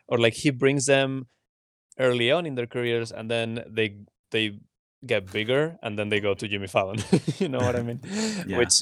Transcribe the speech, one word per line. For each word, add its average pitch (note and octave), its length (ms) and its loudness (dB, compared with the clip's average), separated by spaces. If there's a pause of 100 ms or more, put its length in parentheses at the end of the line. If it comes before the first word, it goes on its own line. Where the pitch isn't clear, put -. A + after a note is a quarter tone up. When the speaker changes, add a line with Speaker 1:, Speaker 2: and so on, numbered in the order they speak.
Speaker 1:
or, B2+ 120 0
like, A#2 160 6
he D3+ 160 0
brings C3+ 340 2
them C3+ 420 2 (720)
early B2 320 4
on E3+ 140 2
in C#3 100 -6
their A#2+ 120 -4
careers, A#2 440 -2
and A2+ 180 -10
then A2+ 380 -2
they, A2 300 -2 (340)
they G#2+ 280 0 (460)
get G2+ 260 -2
bigger, C3+ 520 0
and G#2 140 -6
then G#2 120 -2
they G#2 100 4
go G2+ 140 0
to G#2 140 -6
Jimmy G2 200 -4
Fallon. G2+ 300 -2 (220)
<laughs> - 200 -6
You F#3+ 100 0
know B2+ 100 -2
what B2 160 2
I A#2+ 80 -2
mean? A#2+ 200 -6
Speaker 2:
<laughs> G#3 440 -6
Yeah. F#2+ 100 -2
Speaker 1:
Which, A#2+ 240 4